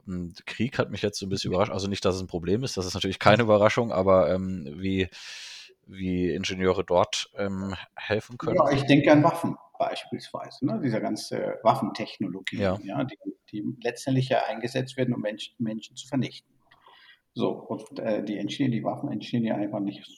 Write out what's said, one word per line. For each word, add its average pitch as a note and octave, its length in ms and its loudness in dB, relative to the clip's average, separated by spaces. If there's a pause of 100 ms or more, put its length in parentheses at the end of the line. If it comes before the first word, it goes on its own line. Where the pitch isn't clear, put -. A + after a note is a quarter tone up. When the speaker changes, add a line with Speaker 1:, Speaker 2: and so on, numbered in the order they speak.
Speaker 1:
und F2+ 400 -8
Krieg - 320 -4
hat - 120 -2
mich G2+ 120 -8
jetzt G2+ 160 -2
so G2+ 80 -6
ein - 40 -6
bisschen F#2+ 220 -2
überrascht. F2+ 200 2
Also F#2+ 160 -2
nicht, G2 160 -2
dass F#2+ 120 2
es F#2+ 40 -4
ein F#2 60 -6
Problem F2+ 380 0
ist, - 120 -6
das F#2+ 100 -2
ist F2+ 80 -6
natürlich G2 260 -2
keine G#2+ 240 8
Überraschung, G#2+ 480 4
aber, F#2 420 6
ähm, F#2 320 -4 (100)
wie, F#2+ 320 0 (800)
wie F#2 480 0
Ingenieure F#2 500 2
dort, - 520 2
ähm, G2 380 -4 (220)
helfen A2 400 -4
können. C#3+ 200 -2
Speaker 2:
Ja, D3 160 4
ich C3 120 2
denke C#3+ 280 6
an D3 100 10
Waffen - 340 2 (220)
beispielsweise, - 880 -6
ne? G#3+ 180 0
Diese A2 160 0
ganze G#2+ 640 -4
Waffentechnologie, G#2 960 0
Speaker 1:
Ja. F#2+ 240 2
Speaker 2:
ja, G2 220 -4
die, C3 120 -8 (340)
die G#2+ 140 -8 (180)
letztendlich B2+ 460 0
ja A#2 200 4
eingesetzt B2 480 -6
werden, A#2+ 180 0
um A2+ 80 -4
Mensch-, G#2 360 -8
Menschen A2 380 -6
zu - 120 -16
vernichten. - 440 -4 (800)
So, G#2+ 200 -2
und, - 480 -10
äh, G#2+ 240 -2
die G#2 120 -6
entstehen, A2 360 -2
die G#2+ 120 -4
Waffen - 260 -4
entstehen A2+ 340 -2
ja A2 100 0
einfach - 260 -4
nicht G2 240 -6 (140)